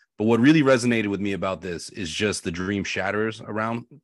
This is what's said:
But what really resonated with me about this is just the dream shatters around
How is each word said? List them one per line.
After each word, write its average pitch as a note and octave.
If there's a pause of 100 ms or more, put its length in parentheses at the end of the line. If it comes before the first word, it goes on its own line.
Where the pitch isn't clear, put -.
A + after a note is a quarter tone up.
(180)
But G#2+
what A2+
really D3+
resonated A#2+
with G2
me G2+
about F#2+
this F2
is -
just F#2+
the -
dream F#2
shatters G#2+
around A2+ (180)